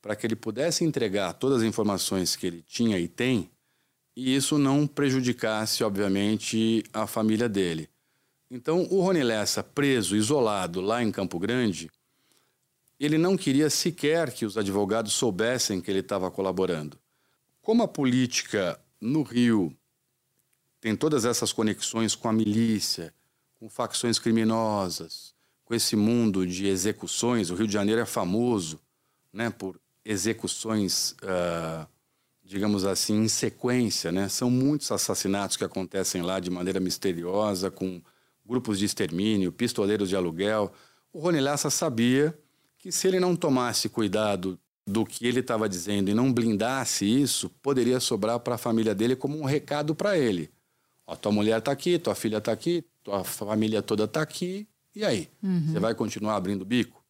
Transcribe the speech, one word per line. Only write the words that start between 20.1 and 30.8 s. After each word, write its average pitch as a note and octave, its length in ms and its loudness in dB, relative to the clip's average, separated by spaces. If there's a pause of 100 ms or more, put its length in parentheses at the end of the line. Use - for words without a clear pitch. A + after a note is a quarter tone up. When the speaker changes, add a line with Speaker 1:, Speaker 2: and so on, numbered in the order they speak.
Speaker 1:
tem A2 140 0
todas C#3+ 300 2
essas A#2 280 0
conexões A2 640 0
com - 140 -4
a A2 40 2
milícia, G#2+ 840 0 (440)
com A2+ 100 -18
facções A#2 500 -2
criminosas, A2 1160 0 (300)
com A#2 100 -6
esse A#2 200 0
mundo G#2+ 520 4
de F2+ 200 -4
execuções, G2 840 0
o F2+ 40 -4
Rio G#2+ 120 0
de G2+ 60 -2
Janeiro G#2+ 280 2
é A2 60 0
famoso, G2+ 760 0 (520)
né, A2 180 -4
por F#2+ 280 -10 (260)
execuções, G#2+ 1160 -2